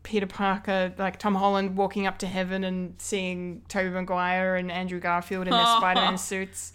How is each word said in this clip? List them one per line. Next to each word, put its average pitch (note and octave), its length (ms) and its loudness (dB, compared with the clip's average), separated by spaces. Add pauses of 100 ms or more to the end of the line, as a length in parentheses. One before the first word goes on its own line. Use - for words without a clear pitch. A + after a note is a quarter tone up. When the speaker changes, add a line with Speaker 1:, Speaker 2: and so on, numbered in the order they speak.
Speaker 1:
Peter G3+ 240 0
Parker, F#3+ 720 0
like, F#3 200 -2
Tom G3+ 180 2
Holland G3 400 2
walking G3 300 0
up F#3+ 120 -2
to G3+ 80 -6
heaven F#3 380 -2
and F#3 340 -4
seeing F3+ 680 -4
Tobey F#3+ 220 0
Maguire F#3 680 0
and F3+ 140 -2
Andrew F3+ 300 -4
Garfield F3+ 460 0
in F#3 60 2
their A#3 140 6
Speaker 2:
<laughs> A#3 120 6
Speaker 1:
Spider-Man F#3 400 4
suits. - 560 -8